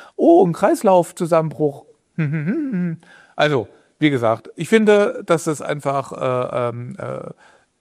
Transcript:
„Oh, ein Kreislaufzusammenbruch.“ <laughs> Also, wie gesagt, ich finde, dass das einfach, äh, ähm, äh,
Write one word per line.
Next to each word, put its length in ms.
„Oh, 280
ein 80
Kreislaufzusammenbruch.“ 1300
<laughs> 800
Also, 320
wie 120
gesagt, 460
ich 120
finde, 560
dass 200
das 180
einfach, 500
äh, 560
ähm, 300
äh, 320